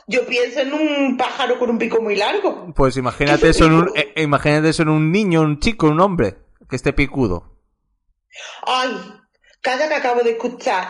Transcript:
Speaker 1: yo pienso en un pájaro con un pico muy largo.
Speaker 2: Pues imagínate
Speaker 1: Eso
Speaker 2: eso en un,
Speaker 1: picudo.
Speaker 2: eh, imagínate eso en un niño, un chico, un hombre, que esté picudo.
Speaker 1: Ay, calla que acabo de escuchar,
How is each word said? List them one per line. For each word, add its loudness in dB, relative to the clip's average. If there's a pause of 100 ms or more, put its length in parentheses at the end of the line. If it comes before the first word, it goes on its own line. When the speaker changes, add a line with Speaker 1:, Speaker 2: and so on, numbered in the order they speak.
Speaker 1:
yo -2
pienso -2
en -2
un 0
pájaro -2
con 0
un 0
pico 0
muy -2
largo. -2
Speaker 2:
Pues 2
imagínate 0
Speaker 1:
Eso 4
Speaker 2:
eso -
en 6
un, 4
Speaker 1:
picudo. -2 (120)
Speaker 2:
eh, -2
imagínate 2
eso 0
en 2
un 2
niño, 2
un 0
chico, 2
un 2
hombre, 0 (300)
que -6
esté -2
picudo. -2 (1080)
Speaker 1:
Ay, -2 (640)
calla -2
que -2
acabo 0
de 2
escuchar, -4